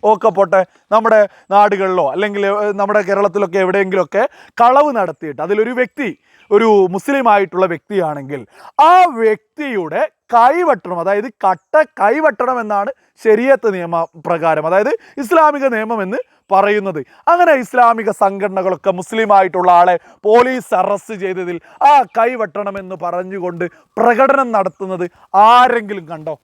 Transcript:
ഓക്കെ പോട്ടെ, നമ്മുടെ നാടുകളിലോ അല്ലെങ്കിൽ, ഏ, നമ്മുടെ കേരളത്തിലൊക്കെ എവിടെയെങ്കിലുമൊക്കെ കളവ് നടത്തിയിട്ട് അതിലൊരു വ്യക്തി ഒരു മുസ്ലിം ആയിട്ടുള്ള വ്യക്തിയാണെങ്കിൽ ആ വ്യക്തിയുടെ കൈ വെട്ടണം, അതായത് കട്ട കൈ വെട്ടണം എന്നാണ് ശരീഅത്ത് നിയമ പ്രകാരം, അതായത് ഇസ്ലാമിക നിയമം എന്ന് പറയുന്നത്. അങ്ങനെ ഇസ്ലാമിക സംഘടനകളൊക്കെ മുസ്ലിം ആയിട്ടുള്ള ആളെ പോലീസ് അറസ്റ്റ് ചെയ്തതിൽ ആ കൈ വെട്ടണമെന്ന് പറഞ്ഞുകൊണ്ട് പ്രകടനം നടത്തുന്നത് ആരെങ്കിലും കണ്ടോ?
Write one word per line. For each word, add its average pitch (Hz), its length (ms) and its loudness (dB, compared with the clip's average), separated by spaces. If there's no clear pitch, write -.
ഓക്കെ 220 260 0
പോട്ടെ, 190 220 0
നമ്മുടെ 220 260 2
നാടുകളിലോ 190 520 0
അല്ലെങ്കിൽ, 202 320 -4
ഏ, 208 200 -2
നമ്മുടെ 202 260 0
കേരളത്തിലൊക്കെ 196 560 -2
എവിടെയെങ്കിലുമൊക്കെ 190 640 -2
കളവ് 269 380 4
നടത്തിയിട്ട് 156 480 -8
അതിലൊരു 214 320 -2
വ്യക്തി 254 300 -4
ഒരു 220 140 4
മുസ്ലിം 269 400 -2
ആയിട്ടുള്ള 190 380 0
വ്യക്തിയാണെങ്കിൽ 147 680 -6
ആ - 20 6
വ്യക്തിയുടെ 220 840 -4
കൈ 240 200 4
വെട്ടണം, 180 360 -2
അതായത് 208 260 -2
കട്ട 196 380 0
കൈ 214 120 2
വെട്ടണം 247 380 -2
എന്നാണ് 208 260 -4
ശരീഅത്ത് 240 440 2
നിയമ 170 260 -4
പ്രകാരം, 160 400 -2
അതായത് 208 240 0
ഇസ്ലാമിക 294 500 2
നിയമം 220 320 -4
എന്ന് 226 140 -6
പറയുന്നത്. 196 500 0
അങ്ങനെ 349 220 4
ഇസ്ലാമിക 233 460 0
സംഘടനകളൊക്കെ 190 680 -2
മുസ്ലിം 220 360 -4
ആയിട്ടുള്ള 180 340 2
ആളെ 180 180 4
പോലീസ് 240 540 2
അറസ്റ്റ് 202 420 -4
ചെയ്തതിൽ 180 360 -8
ആ - 20 6
കൈ 233 140 0
വെട്ടണമെന്ന് 196 640 -8
പറഞ്ഞുകൊണ്ട് 180 600 -6
പ്രകടനം 247 580 2
നടത്തുന്നത് 185 500 -4
ആരെങ്കിലും 233 580 2
കണ്ടോ? 156 340 -12